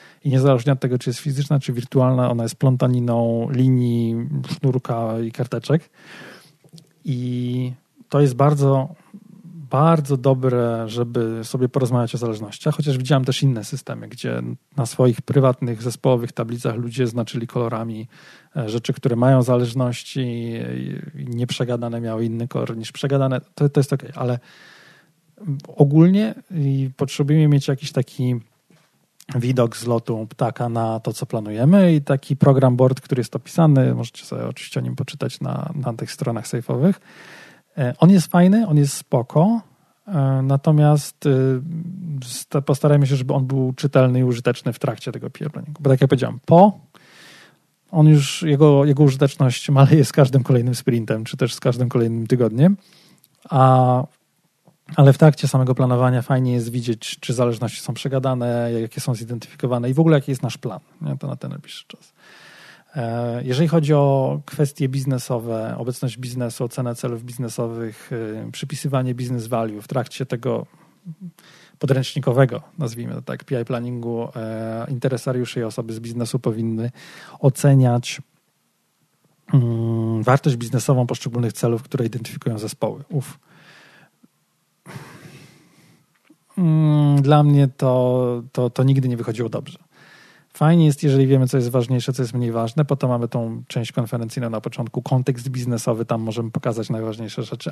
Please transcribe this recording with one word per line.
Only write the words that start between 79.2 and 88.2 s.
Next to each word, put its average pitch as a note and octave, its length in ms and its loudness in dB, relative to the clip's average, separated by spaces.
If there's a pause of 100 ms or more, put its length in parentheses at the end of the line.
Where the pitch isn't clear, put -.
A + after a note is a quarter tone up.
mm, A2+ 680 0
wartość B2+ 320 2
biznesową A#2+ 520 -2
poszczególnych A#2+ 460 -4
celów, A#2 300 -2
które B2 220 -4
identyfikują A2+ 540 -8
zespoły. A2 500 -8
Uf. C#3+ 300 -8 (3250)
Mm, D3+ 640 4
dla D3 220 6
mnie C#3+ 240 6 (100)
to, B2+ 720 0